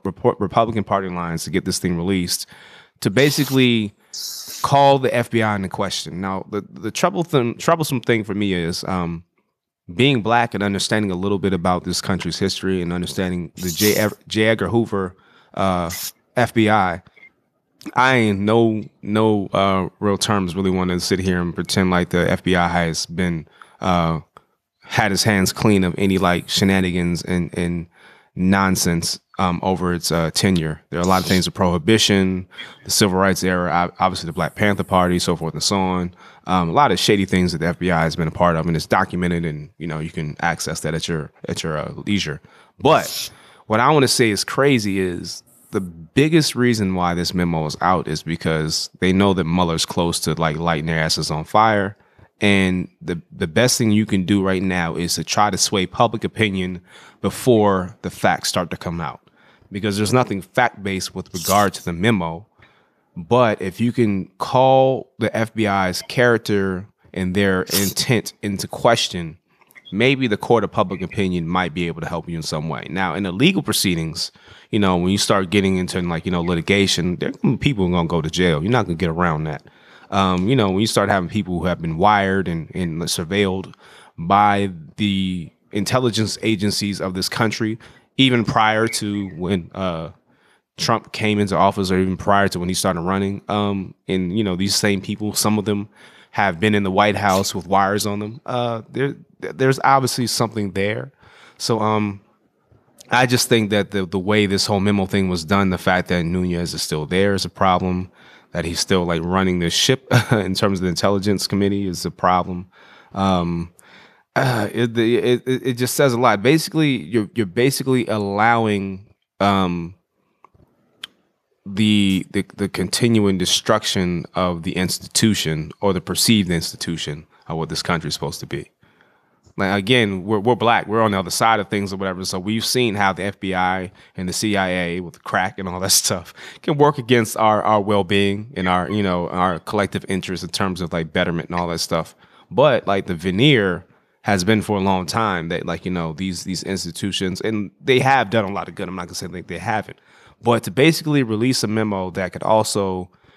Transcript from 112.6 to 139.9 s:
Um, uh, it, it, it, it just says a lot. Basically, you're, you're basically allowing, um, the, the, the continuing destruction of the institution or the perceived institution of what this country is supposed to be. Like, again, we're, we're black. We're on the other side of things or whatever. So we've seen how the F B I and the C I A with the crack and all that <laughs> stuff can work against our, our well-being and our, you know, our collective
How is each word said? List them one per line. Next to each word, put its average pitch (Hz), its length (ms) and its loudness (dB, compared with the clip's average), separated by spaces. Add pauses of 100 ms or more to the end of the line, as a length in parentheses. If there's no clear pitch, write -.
Um, 87 580 0 (640)
uh, 123 380 0
it, 117 260 -2
it, 117 480 2
it, 127 200 -4
it 131 80 0
just 120 200 -2
says 139 180 4
a 117 60 0
lot. 110 240 4
Basically, 151 540 2
you're, 98 380 -2
you're 110 120 0
basically 127 600 0
allowing, 104 1000 0 (340)
um, 92 540 0 (1700)
the, 101 600 2
the, 98 160 -4 (100)
the 98 120 -2
continuing 101 720 2
destruction 90 840 0 (100)
of 90 280 -2
the 85 140 -6
institution 87 1040 0
or 98 120 2
the 90 80 -2
perceived 95 480 2
institution 82 800 -4 (220)
of 80 100 -6
what 80 100 -6
this 82 140 -6
country 82 260 -2
is 76 60 -6
supposed - 260 -8
to - 60 -12
be. - 240 -10 (880)
Like, 98 200 0
again, 101 480 2
we're, 107 140 0
we're 113 160 2
black. 113 320 2
We're 110 140 0
on 110 120 2
the 98 60 0
other 92 120 -4
side 113 280 2
of 98 100 -6
things 101 220 -4
or 98 60 -6
whatever. 95 300 -6
So 95 120 -6
we've 104 260 -4
seen 120 300 0
how 101 200 2
the 87 100 -6
F 101 160 -8
B 95 140 -4
I 92 360 -2 (240)
and 92 140 -6
the 87 60 -4
C 107 200 0
I 95 140 2
A 90 320 -2
with 85 140 -12
the - 60 -20
crack - 380 -2
and 98 80 -8
all 90 140 -6
that 95 100 -2
<laughs> - 20 2
stuff - 420 -2 (260)
can 160 160 -2
work 147 220 6
against 117 400 2
our, 107 240 4
our 107 180 4
well-being 101 760 0
and 92 140 -2
our, 90 220 2
you 104 120 0
know, 90 280 -2
our 90 300 0
collective 101 480 -2